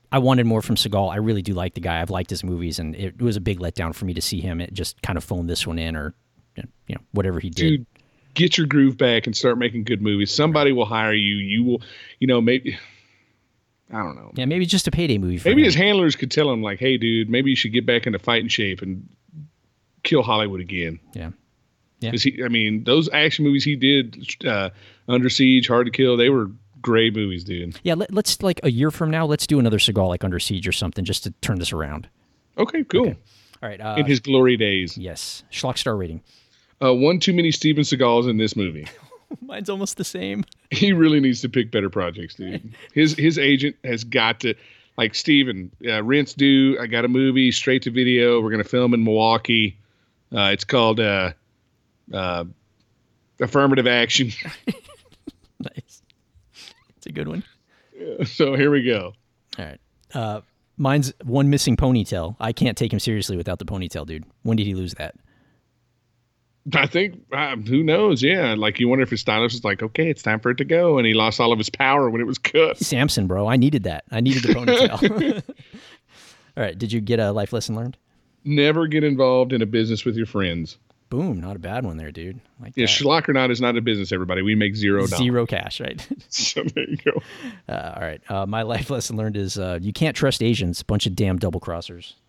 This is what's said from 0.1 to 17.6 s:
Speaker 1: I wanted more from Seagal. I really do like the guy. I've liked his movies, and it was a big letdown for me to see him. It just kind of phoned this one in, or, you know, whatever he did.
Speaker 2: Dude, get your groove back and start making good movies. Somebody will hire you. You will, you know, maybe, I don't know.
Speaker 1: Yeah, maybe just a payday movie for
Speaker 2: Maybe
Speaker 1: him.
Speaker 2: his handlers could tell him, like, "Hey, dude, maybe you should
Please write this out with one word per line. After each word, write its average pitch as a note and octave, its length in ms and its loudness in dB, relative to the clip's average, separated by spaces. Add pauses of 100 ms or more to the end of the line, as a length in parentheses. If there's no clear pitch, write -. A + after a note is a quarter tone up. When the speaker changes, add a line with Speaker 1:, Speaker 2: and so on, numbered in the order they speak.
Speaker 1:
I C3+ 60 4
wanted B2+ 260 4
more A2+ 160 2
from A2+ 160 -2
Seagal. G2 340 0
I G2+ 60 -6
really G#2+ 240 0
do G2 120 -4
like F2+ 200 -4
the E2+ 80 -10
guy. E2+ 180 -2
I've F2 100 -4
liked F#2 200 -4
his F2+ 120 -6
movies, F2 380 -4
and D#2 160 -6
it F#2+ 260 -8
was A#2 140 0
a G2 60 -4
big F2+ 180 -4
letdown E2+ 340 -6
for - 120 -8
me F2+ 80 -4
to F2 80 -6
see G2 180 -4
him. E2+ 220 -4
It - 120 -10
just - 280 -8
kind F#2 160 -4
of - 80 -8
phoned F2 240 -4
this - 180 -4
one E2 100 -6
in, E2 200 -4
or, D2+ 180 -8 (400)
you - 80 -12 (320)
know, - 60 -12 (100)
whatever F#2 300 -2
he E2+ 80 -8
did. D#3+ 180 0
Speaker 2:
Dude, C#3 180 2 (500)
get F3 220 2
your D#3+ 80 2
groove C3+ 320 4
back A#2 300 2
and A2+ 80 -4
start A#2+ 240 2
making A#2 240 -2
good G#2+ 180 -2
movies. G#2 320 0
Somebody D3 380 2
will A#2+ 140 2
hire A2 280 0
you. G#2 220 0
You G2+ 280 -2
will, A#2+ 180 0 (380)
you C3+ 80 0
know, B2 140 4
maybe, B2 360 0 (1120)
I A2 100 -10
don't D2+ 140 -8
know. G#1+ 200 -20
Speaker 1:
Yeah, B2+ 100 -4
maybe F3 200 0
just F#3 220 0
a D3 40 0
payday D3+ 280 0
movie F2+ 180 -2
for D#3+ 120 2
Speaker 2:
Maybe C#4 120 6
Speaker 1:
him. C#4+ 40 8
Speaker 2:
his E3 100 4
handlers F#3 400 4
could B2+ 160 -6
tell D3 200 2
him, A2+ 120 -2
like, G2+ 160 -6
"Hey, C3 180 2
dude, A2+ 320 0
maybe C3 220 2
you B2 40 4
should A2 180 -2